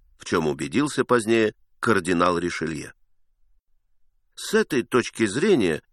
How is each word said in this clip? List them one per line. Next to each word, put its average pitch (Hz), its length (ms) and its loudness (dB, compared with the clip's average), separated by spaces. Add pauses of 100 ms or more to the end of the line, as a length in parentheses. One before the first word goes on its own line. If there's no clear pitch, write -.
(160)
в - 80 -20
чем 82 220 0
убедился 76 580 -2
позднее 113 500 2 (260)
кардинал 90 580 2
Ришелье. 80 560 -6 (1400)
С - 200 -10
этой 160 280 0
точки 113 440 -2
зрения – 113 560 2 (100)